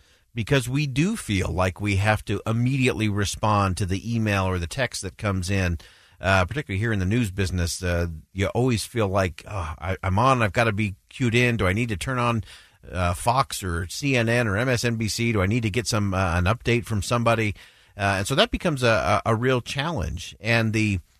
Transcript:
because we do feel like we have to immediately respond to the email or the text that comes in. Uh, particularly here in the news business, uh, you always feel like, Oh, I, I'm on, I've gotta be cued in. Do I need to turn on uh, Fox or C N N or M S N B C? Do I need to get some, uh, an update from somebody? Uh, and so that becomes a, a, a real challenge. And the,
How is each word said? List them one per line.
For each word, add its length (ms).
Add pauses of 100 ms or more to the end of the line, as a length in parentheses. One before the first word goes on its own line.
(360)
because 340
we 160
do 320
feel 320
like 320
we 140
have 300
to 200
immediately 640
respond 680
to 100
the 280
email 300
or 140
the 80
text 340
that 160
comes 320
in. 300 (420)
Uh, 240
particularly 320
here 160
in 60
the 60
news 260
business, 500
uh, 240 (260)
you 180
always 360
feel 220
like, 420
Oh, 300
I, 240
I'm 160
on, 240
I've 100
gotta 180
be 220 (160)
cued 240
in. 240
Do 80
I 80
need 160
to 80
turn 220
on 240 (460)
uh, 240
Fox 500
or 260
C 260
N 140
N 180
or 80
M 140
S 160
N 100
B 120
C? 240
Do 100
I 60
need 160
to 60
get 180
some, 260
uh, 240
an 80
update 400
from 160
somebody? 540 (420)
Uh, 220
and 80
so 80
that 160
becomes 320
a, 420
a, 60
a 40
real 260
challenge. 800
And 320
the, 280 (200)